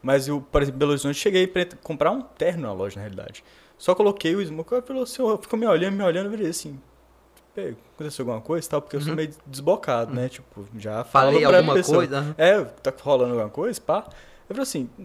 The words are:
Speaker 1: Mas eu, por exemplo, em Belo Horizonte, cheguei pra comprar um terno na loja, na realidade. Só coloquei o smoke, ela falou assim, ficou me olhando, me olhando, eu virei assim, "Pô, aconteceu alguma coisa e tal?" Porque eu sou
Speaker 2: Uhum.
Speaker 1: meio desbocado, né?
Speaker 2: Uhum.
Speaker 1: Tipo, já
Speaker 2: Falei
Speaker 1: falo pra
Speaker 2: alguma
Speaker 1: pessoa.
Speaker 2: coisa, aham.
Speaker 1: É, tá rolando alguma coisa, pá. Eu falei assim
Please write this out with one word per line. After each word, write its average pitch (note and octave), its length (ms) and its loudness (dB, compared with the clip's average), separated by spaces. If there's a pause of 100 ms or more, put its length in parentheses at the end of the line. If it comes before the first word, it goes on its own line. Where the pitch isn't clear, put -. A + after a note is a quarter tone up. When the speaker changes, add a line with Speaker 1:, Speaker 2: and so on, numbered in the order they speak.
Speaker 1:
Mas C3+ 260 2
eu, C#3+ 140 -2
por D3 220 2
exemplo, C3+ 140 -4
em - 20 -10
Belo C#3+ 120 4
Horizonte, C#3+ 280 0
cheguei F#3 260 2
pra F#3 200 -2 (180)
comprar E3+ 280 0
um C4 100 -4
terno E3+ 420 -4
na G#2+ 100 -6
loja, F#2+ 220 -6
na G2+ 60 -12
realidade. G2+ 420 -14 (340)
Só - 160 2
coloquei G3 420 2
o G3+ 80 -2
smoke, D#3+ 300 -8
ela B3 80 0
falou C4 220 -6
assim, - 180 -8 (200)
ficou - 180 -4
me A#3 80 0
olhando, G3 280 2
me G3+ 80 -2
olhando, F#3 240 0
eu G3+ 40 -6
virei G#3+ 180 -4
assim, C#3+ 300 -10 (720)
"Pô, G3+ 80 -10 (340)
aconteceu D3 280 -10
alguma A#2 180 -4
coisa D#3+ 240 -4
e - 40 -12
tal?" D3 120 0
Porque - 140 -12
eu C#3+ 60 -2
sou D3+ 80 -2
Speaker 2:
Uhum. D#3+ 80 -2
Speaker 1:
meio D#3 120 -4 (160)
desbocado, C3+ 680 -2
né? B2+ 100 -2
Speaker 2:
Uhum. B2+ 60 -4
Speaker 1:
Tipo, - 380 -18 (100)
já G#2+ 260 -6
Speaker 2:
Falei C3+ 380 4
Speaker 1:
falo D3 80 4
pra F3+ 80 10
Speaker 2:
alguma D#3+ 160 6
Speaker 1:
pessoa. D#3 240 4
Speaker 2:
coisa, C#3+ 220 2
aham. D3 180 -6
Speaker 1:
É, F#3+ 260 6
tá - 380 -6
rolando B2+ 320 2
alguma A2 160 -2
coisa, F#3+ 320 -6
pá. G3 240 -2 (440)
Eu G3+ 60 -8
falei C4+ 80 -2
assim B3+ 260 -6 (160)